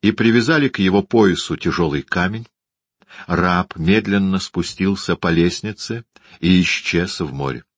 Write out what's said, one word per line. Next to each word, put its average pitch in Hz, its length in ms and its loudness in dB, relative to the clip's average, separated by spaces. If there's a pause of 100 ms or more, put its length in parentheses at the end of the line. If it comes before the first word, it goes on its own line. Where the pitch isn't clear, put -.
и 190 120 2
привязали 120 560 2
к - 100 -6
его 98 240 2
поясу 95 540 2
тяжёлый 73 460 -2
камень. 104 440 -4 (800)
Раб 87 500 0
медленно 98 640 0
спустился 95 760 -4
по 87 140 -2
лестнице 104 720 -2 (360)
и 90 220 4
исчез - 580 -2
в 73 120 -6
море. 67 320 -8 (140)